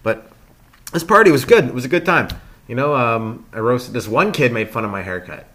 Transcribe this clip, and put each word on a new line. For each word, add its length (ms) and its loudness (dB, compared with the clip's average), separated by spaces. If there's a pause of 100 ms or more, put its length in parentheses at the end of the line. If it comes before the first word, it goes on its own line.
But 280 -4 (640)
this 100 -4
party 280 6
was 140 2
good. 200 6
It 80 -6
was 120 -6
a 40 -8
good 160 0
time. 220 2 (400)
You 80 -8
know, 200 0
um, 580 -2
I 60 -10
roasted, 340 -2
this 140 -6
one 260 0
kid 180 0
made 180 -4
fun 140 -6
of 80 -6
my 100 -6
haircut 540 -10